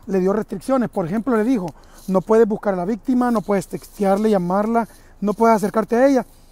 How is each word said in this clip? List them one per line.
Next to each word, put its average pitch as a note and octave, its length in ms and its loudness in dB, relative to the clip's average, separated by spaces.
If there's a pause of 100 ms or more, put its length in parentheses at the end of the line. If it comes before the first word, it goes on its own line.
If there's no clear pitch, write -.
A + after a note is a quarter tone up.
Le G3 140 -2
dio F#3+ 140 0
restricciones. A3 540 -4
Por F3+ 200 -4
ejemplo, A3+ 280 -2
le G#3+ 100 0
dijo, A#3 200 -2 (420)
"No F#3 140 0
puedes A3 260 4
buscar G3 280 -2
a - 20 -4
la F3 80 -4
víctima, B3 460 0
no G#3+ 100 0
puedes G3 260 -2
textearle, G3 600 -2
llamarla, G#3 580 0 (320)
no G3+ 140 -2
puedes A3+ 220 4
acercarte G#3 400 -2
a B3+ 100 4
ella". C4+ 220 2 (240)